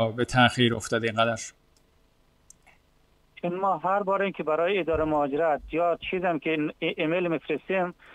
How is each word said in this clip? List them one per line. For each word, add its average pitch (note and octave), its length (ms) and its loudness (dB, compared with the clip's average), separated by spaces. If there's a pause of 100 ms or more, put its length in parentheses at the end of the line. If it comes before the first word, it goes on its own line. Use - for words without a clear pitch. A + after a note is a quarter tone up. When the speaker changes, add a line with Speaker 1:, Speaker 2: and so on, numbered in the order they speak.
(160)
Speaker 1:
به A#2+ 80 0
تأخیر A#2+ 500 4
افتاده A2+ 320 -2
اینقدر. A2+ 360 0 (1900)
Speaker 2:
چون F3 200 -6
ما F#3+ 240 0
هر F#3+ 240 0
بار F#3+ 200 0
این G3 100 0
که F3+ 100 -8
برای E3 360 0
اداره D#3 260 0
مهاجرت D3 560 0 (120)
یا E3+ 260 0 (120)
چیزم F3 280 -2
که D#3+ 120 -4
این D3+ 280 -2
ای-، E3 180 -4
ایمیل F3 320 0
می‌فرستیم، F3 680 -4 (200)